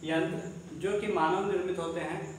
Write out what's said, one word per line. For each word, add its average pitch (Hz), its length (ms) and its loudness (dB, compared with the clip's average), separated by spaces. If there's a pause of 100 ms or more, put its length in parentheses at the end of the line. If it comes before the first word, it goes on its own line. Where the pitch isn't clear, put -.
यंत्र - 680 -2
जो 208 220 2
कि 220 60 -2
मानव 190 440 4
निर्मित 175 280 0
होते 165 220 -2
हैं 165 180 -4 (200)